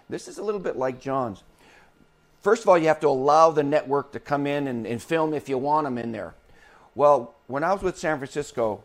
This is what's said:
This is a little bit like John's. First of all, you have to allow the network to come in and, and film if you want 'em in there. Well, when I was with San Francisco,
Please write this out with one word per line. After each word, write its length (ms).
This 200
is 100
a 40
little 180
bit 160
like 240
John's. 420
First 200
of 60
all, 100
you 100
have 120
to 80
allow 420
the 120
network 500
to 80
come 260
in 200
and, 200
and 160
film 320
if 140
you 100
want 280
'em 120
in 140
there. 220
Well, 400
when 180
I 80
was 100
with 160
San 200
Francisco, 680